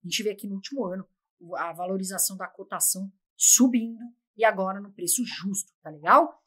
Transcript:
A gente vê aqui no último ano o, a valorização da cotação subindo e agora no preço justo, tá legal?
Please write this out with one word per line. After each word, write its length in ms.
A 60
gente 160
vê 60
aqui 180
no 80
último 300
ano 200
o, 160
a 180
valorização 640
da 120
cotação 640
subindo 640
e 100
agora 360
no 100
preço 340
justo, 560
tá 100
legal? 440